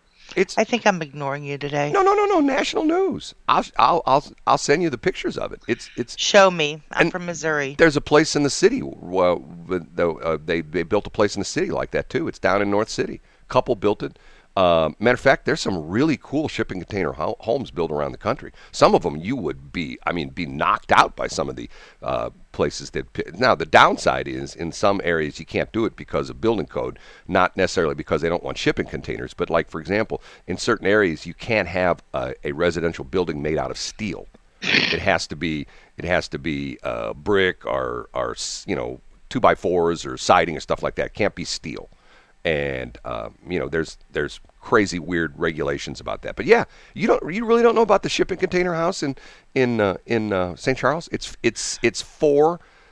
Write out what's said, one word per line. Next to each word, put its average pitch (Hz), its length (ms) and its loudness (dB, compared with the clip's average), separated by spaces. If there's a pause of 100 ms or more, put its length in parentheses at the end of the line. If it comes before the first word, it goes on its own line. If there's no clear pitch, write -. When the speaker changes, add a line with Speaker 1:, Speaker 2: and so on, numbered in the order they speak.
(360)
Speaker 1:
It's - 220 0
Speaker 2:
I 226 60 4
think 226 220 0
I'm 185 140 2
ignoring 143 440 -6
you 143 120 -6
today. 143 340 -2
Speaker 1:
No, 392 120 2
no, 392 100 4
no, 415 140 2
no. 392 140 2
National 285 440 0
news. 320 500 0 (140)
I'll, 156 160 4 (140)
I'll, 147 280 4
I'll, 135 180 4 (220)
I'll 131 120 4
send 151 240 2
you 165 80 0
the 120 80 -6
pictures - 400 -4
of 52 140 -6
it. - 140 -16
It's, - 300 -4
it's - 220 -8
Speaker 2:
Show 196 320 6
me. 156 320 -4 (100)
I'm 147 100 0
Speaker 1:
and 165 100 2
Speaker 2:
from 175 120 -8
Missouri. 147 540 -4
Speaker 1:
there's 160 180 8
a 147 60 2
place 151 340 4
in 147 60 4
the 139 80 4
city. 226 320 4
Well, 87 600 0 (240)
the, 85 440 0
uh, 80 340 -2
they, 85 160 0
they 82 220 -4
built 101 240 0
a 107 40 -10
place 107 240 0
in 101 60 -4
the 92 60 -2
city 175 240 -2
like - 220 -4
that 73 180 -2
too. 160 180 -2
It's - 100 -10
down 95 220 2
in 104 100 0
North 104 200 0
City. - 320 -6 (260)
Couple 127 260 2
built 104 280 0
it. 139 160 -12 (380)
Uh, 85 420 4
matter 123 160 4
of - 60 -4
fact, 135 240 4
there's 151 160 0
some 85 260 -4
really 120 340 0
cool 147 280 -4
shipping 104 320 -6
container 85 320 -2
ho-, 78 260 -4
homes 117 320 -2
built 82 220 -2
around 73 180 -2
the - 80 -12
country. - 320 -4 (220)
Some 175 200 6
of 87 140 4
'em 73 80 -2
you 92 220 -4
would 69 360 -6
be, 71 320 -6
I - 60 -2
mean, 76 200 -4
be 80 160 -8
knocked 85 440 -2
out 101 240 6
by 64 140 -4
some 71 200 -4
of 65 60 -8
the, 60 160 -12 (320)
uh, 60 280 -4 (200)
places 73 400 -2
that 69 220 -8
p-, - 100 -6 (120)
now, 110 200 4
the 80 120 -4
downside 80 600 4
is 69 300 -8
in 82 160 -6
some 101 320 2
areas 80 340 0
you 80 80 -14
can't 85 240 -2
do 110 140 0
it 98 100 -4
because 71 340 -6
of 62 120 -12
building 92 260 2
code, 62 320 -6 (300)
not 90 280 2
necessarily 87 380 2
because 76 260 -2
they 82 80 0
don't 85 140 0
want 67 160 -8
shipping 123 280 0
containers, 64 460 -8
but, - 160 -4
like, 82 220 0
for 82 100 -10
example, 92 400 -2 (280)
in 92 80 -4
certain 101 320 0
areas 98 360 4
you 85 100 -12
can't 107 340 -2
have 90 340 0 (100)
a, 65 300 -4
a 73 80 -4
residential 82 540 0
building 82 360 -2
made 76 180 -2
out 65 120 -4
of - 80 -10
steel. 69 480 -8 (340)
It - 380 0
has 87 300 0
to 82 80 -10
be, 76 320 -4 (300)
it - 60 -10
has 85 240 0
to 78 100 -8
be, 71 440 -6
uh, 58 300 -6
brick 92 520 0
or, 60 480 -4
or 60 200 -4
s-, - 340 -10
you 98 80 -2
know, 62 260 -6 (280)
two 135 100 -4
by 90 160 6
fours 85 500 0
or 65 120 -8
siding 85 400 4
or 67 40 -6
stuff - 220 -4
like 71 140 -4
that. 71 100 -2
It - 80 -12
can't 101 220 -2
be 87 80 -8
steel. - 440 -10 (560)
And, 69 600 -2
uh, 57 240 -8 (180)
you 87 140 -2
know, 65 80 -4
there's, 80 300 -4 (140)
there's 73 280 -4 (200)
crazy, 95 380 2
weird 82 400 -2
regulations 73 640 -4
about 55 220 -8
that. 55 140 -10
But 110 100 -6
yeah, 220 180 6 (300)
you 139 120 -4
don't, - 260 0
you 226 120 -4
really 233 180 4
don't 233 120 6
know 226 80 4
about 196 200 4
the - 60 -4
shipping - 300 -2
container 180 360 0
house 165 280 -2
in, 139 140 -4 (380)
in, 123 260 2
uh, 98 160 4 (100)
in, 110 260 0
uh, 90 240 0
Saint 131 220 -2
Charles? 147 340 -2
It's, - 300 -8
it's, - 400 -2
it's 117 180 2
four, 156 600 4 (320)